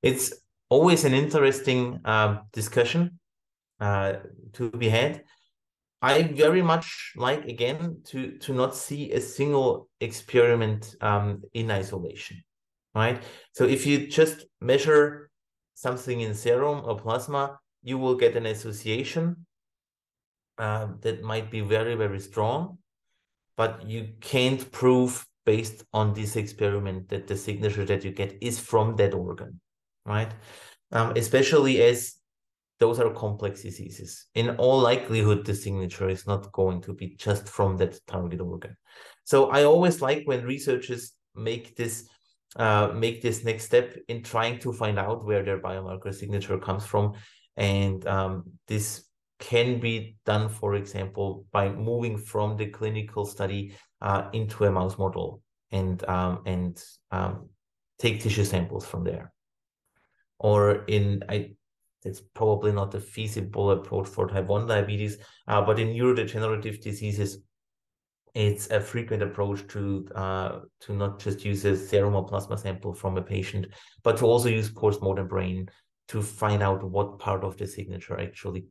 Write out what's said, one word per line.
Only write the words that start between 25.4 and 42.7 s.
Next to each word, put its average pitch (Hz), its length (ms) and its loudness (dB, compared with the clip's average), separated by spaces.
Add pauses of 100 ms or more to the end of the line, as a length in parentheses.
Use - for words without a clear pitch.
based 110 460 0
on 107 220 2
this 107 220 -4
experiment 101 760 -2
that 98 160 -6
the 101 100 -4
signature 101 500 -4
that 98 200 0
you 95 60 -6
get 98 300 -6
is 117 180 -6
from 113 380 0
that 98 160 4
organ, 90 460 -8 (460)
right? 107 260 -2 (600)
Um, 113 240 0
especially 135 680 4
as 123 360 4 (600)
those 117 200 4
are 117 120 4
complex 104 500 -6
diseases. - 760 -14
In 117 220 0
all 127 220 6
likelihood, 113 680 2
the 101 100 -2
signature 95 540 -4
is 92 180 -6
not 98 240 -4
going 92 300 0
to 98 120 -12
be - 220 -12
just - 320 -2
from 95 300 0
that 92 280 0
target 87 360 -6
organ. - 340 -10 (480)
So 135 260 6
I 139 140 6
always 170 380 6
like 143 240 0
when 127 180 -2
researchers 123 720 -4 (200)
make 113 420 -8
this, 117 320 -6 (500)
uh, 104 360 4